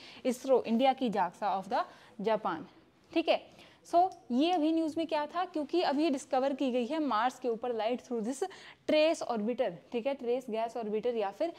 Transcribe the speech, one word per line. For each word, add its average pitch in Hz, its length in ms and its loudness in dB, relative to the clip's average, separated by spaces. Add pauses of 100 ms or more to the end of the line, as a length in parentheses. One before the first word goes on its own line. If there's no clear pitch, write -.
(240)
इसरो 262 380 2
इंडिया 247 300 4
की 262 180 0
JAXA 185 440 -2
of 190 180 -6
the 302 120 0 (380)
Japan, 208 420 -2 (480)
ठीक 330 160 0
है। 240 180 2 (400)
So 339 140 4 (320)
ये 285 200 2
अभी 320 200 2
न्यूज़ 320 260 0
में 330 80 -2
क्या 302 200 -2
था, 339 180 -2
क्योंकि 339 380 -2
अभी 294 280 2
डिस्कवर 269 440 0
की 269 160 0
गई 240 160 0
है 302 120 -2
मार्स 254 400 0
के 262 100 -4
ऊपर 233 240 -4
light 226 320 -2
through 240 180 -4
this 240 200 -4 (480)
trace 311 320 4 (100)
orbiter, 226 380 0 (220)
ठीक 233 140 -2
है, 277 80 0
ट्रेस 254 360 -2
गैस 226 260 -4
ऑर्बिटर 220 400 -2
या 202 140 0
फिर 330 280 -2